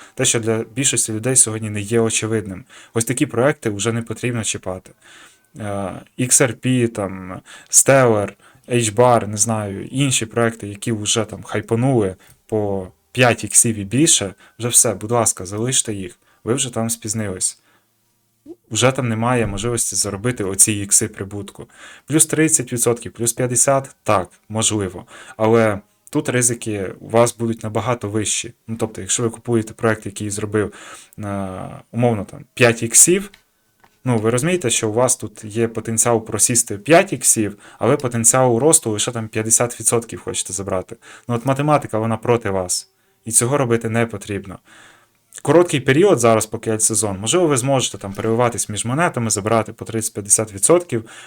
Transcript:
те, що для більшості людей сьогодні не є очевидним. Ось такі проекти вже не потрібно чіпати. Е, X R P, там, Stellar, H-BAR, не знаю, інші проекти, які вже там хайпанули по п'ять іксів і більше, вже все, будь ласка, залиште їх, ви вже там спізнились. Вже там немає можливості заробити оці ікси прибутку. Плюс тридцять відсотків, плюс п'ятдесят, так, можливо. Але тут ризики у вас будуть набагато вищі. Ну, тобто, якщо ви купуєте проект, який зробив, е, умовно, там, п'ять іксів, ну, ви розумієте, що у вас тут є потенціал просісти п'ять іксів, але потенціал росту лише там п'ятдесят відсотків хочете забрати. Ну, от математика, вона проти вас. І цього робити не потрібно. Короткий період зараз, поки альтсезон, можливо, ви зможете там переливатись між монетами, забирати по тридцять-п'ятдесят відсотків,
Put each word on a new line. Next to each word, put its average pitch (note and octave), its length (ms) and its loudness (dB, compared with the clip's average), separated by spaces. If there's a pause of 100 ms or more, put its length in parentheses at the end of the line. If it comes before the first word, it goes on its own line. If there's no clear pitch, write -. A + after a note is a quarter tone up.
(140)
те, C3 100 0
що B2 160 2
для A2+ 240 0 (100)
більшості B2+ 380 0
людей G#2+ 240 -2
сьогодні A2 340 2
не G#2 100 -6
є A2 200 2
очевидним. G#2+ 640 -2 (300)
Ось A2+ 100 0
такі C#3+ 220 0
проекти A#2+ 440 0
вже G#2 220 -2
не A#2 100 -2
потрібно A#2 420 -4
чіпати. - 460 -8 (680)
Е, G#2+ 40 -10 (560)
X B2+ 240 2
R A#2+ 120 2
P, B2+ 340 2
там, F#2+ 520 -8 (300)
Stellar, A#2 640 4 (360)
H-BAR, A#2 580 4
не G#2 100 -6
знаю, G#2 500 -2
інші C3 400 0
проекти, A2+ 420 -2
які G#2 240 -6
вже G#2 320 -2
там G2+ 180 -12
хайпанули A2+ 760 0 (300)
по G2+ 420 -4 (280)
п'ять A#2+ 280 4
іксів A2 320 2
і G2+ 80 -6
більше, A#2 500 2 (240)
вже A#2 100 -4
все, A#2 260 2
будь G#2+ 160 -8
ласка, A2+ 360 0
залиште A2 480 -2
їх, F#2+ 240 -10 (260)
ви A2 100 0
вже C3 200 -4
там A2+ 160 -4
спізнились. G#2+ 680 -6 (1120)
Вже A#2 220 2
там C3 160 -2
немає A#2 380 0
можливості G#2 500 -4
заробити G#2 480 -4
оці G2 280 0
ікси G2+ 360 -2
прибутку. G2+ 580 -12 (400)
Плюс D#3 200 2
тридцять D3+ 460 0
відсотків, A#2+ 400 -2
плюс A#2 200 -4
п'ятдесят, C3 720 0
так, G2 260 2 (200)
можливо. G#2+ 580 -2 (300)
Але A2 440 4 (300)
тут D3 180 -2
ризики A#2 720 -2
у F#2+ 80 -16
вас A#2 280 4
будуть A2+ 260 -4
набагато A2 460 -2
вищі. G#2 440 -4 (140)
Ну, A2+ 100 -8
тобто, A2 240 -4
якщо F#2+ 220 -2
ви A2+ 80 0
купуєте A2+ 440 -2
проект, - 320 0
який G#2 240 -8
зробив, G#2 420 -2 (460)
е, F#2+ 600 -8 (120)
умовно, A#2 320 2
там, - 200 -16 (100)
п'ять A#2 280 4
іксів, F3+ 480 2 (760)
ну, B2 140 2
ви A2 120 2
розумієте, E3 400 0
що - 180 0
у G#2+ 40 -2
вас A#2+ 240 2
тут - 280 -14
є A2 240 -2
потенціал A2+ 580 0
просісти A2 520 0
п'ять E3 340 4
іксів, G#2+ 440 0 (220)
але B2 180 2
потенціал A#2+ 600 2
росту C#3+ 320 2
лише G#2+ 220 -4
там A2+ 160 -8
п'ятдесят A2 520 -2
відсотків A#2 400 -2
хочете - 320 -8
забрати. F#2+ 440 -6 (320)
Ну, A#2+ 60 -2
от A#2 120 -4
математика, C#3+ 520 2
вона A2 180 0
проти A2+ 340 0
вас. F#2 380 -4 (380)
І A2+ 60 -8
цього A#2+ 260 2
робити A#2 300 0
не A#2 180 0
потрібно. G2 520 -10 (840)
Короткий D#3+ 380 4
період D3+ 400 4
зараз, A2+ 260 6
поки - 240 -6
альтсезон, G#2+ 480 0
можливо, C#3 280 2
ви D3 100 2
зможете C3 420 0
там G2 140 -10
переливатись A2+ 560 0
між G#2 160 -6
монетами, B2+ 460 0
забирати A2 420 0
по A2 120 -14
тридцять-п'ятдесят G#2+ 680 -2
відсотків, B2+ 520 2 (220)